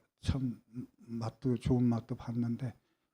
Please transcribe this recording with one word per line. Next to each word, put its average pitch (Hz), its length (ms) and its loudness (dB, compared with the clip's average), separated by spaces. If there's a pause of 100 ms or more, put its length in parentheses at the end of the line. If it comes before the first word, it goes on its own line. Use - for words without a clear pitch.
(220)
참 127 380 0 (460)
맛도, 117 520 -2
좋은 123 260 4
맛도 117 320 2
봤는데 117 580 -4 (400)